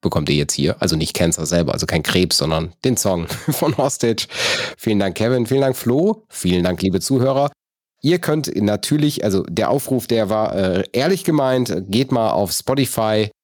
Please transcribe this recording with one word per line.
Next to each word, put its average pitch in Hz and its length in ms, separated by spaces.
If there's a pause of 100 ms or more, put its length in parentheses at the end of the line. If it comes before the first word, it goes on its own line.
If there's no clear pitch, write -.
bekommt 80 280
ihr 73 60
jetzt 73 180
hier. - 280
Also 80 140
nicht 78 180
Cancer 82 320
selber, 85 280
also - 120
kein 80 180
Krebs, 90 340
sondern 80 360 (100)
den 127 140
Song 87 300
<laughs> - 0
von - 500
Hostage. 120 500 (500)
Vielen 107 220
Dank, 98 160
Kevin. 120 320
Vielen 135 140
Dank, 131 140
Flo. 170 540
Vielen 90 340
Dank, 87 180
liebe 95 180
Zuhörer. 135 520 (500)
Ihr 170 180
könnt 156 360
natürlich, 104 680
also 95 260
der 113 200
Aufruf, 131 380
der 110 220
war, 107 260
äh, 95 280 (100)
ehrlich 180 300
gemeint, 131 500 (140)
geht 120 240
mal 113 180
auf 90 220
Spotify 110 800 (120)